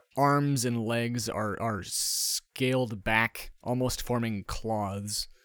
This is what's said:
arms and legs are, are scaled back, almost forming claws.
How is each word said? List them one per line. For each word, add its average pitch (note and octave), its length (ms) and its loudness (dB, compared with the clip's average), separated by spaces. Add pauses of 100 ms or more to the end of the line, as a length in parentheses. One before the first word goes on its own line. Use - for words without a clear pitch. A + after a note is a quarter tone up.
(160)
arms C#3+ 480 4
and A#2+ 200 0
legs A#2 440 0
are, G#2+ 320 -2
are G#2+ 240 -2
scaled - 1200 -2
back, A2+ 480 2 (100)
almost B2 380 0
forming A2+ 440 -2
claws. G2+ 840 -4 (160)